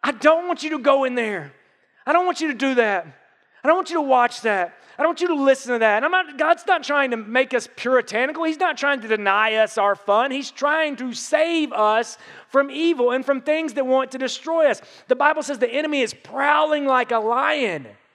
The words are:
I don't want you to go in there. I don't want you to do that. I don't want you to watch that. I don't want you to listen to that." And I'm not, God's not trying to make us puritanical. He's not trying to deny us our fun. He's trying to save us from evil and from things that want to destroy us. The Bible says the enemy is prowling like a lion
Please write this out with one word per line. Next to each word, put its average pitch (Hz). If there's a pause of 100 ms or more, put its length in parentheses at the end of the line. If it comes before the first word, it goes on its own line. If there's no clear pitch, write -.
I 277
don't 320
want 349
you 302
to 302
go 277
in 254
there. 202 (520)
I 285
don't 359
want 320
you 320
to 262
do 269
that. 202 (580)
I 262
don't 330
want 370
you 339
to 311
watch 254
that. 190 (220)
I 269
don't 320
want 339
you 349
to 339
listen 269
to 233
that." 214
And 233
I'm 320
not, 330
God's 320
not 349
trying 277
to 233
make 233
us 240
puritanical. 254
He's 320
not 330
trying 277
to 220
deny 214
us 220
our 202
fun. 214
He's 262
trying 294
to 247
save 311
us 214 (320)
from 277
evil 277
and 254
from 262
things 302
that 269
want 262
to -
destroy 302
us. 208 (280)
The 254
Bible 302
says 262
the 240
enemy 285
is 220
prowling 294
like 247
a 233
lion 233 (280)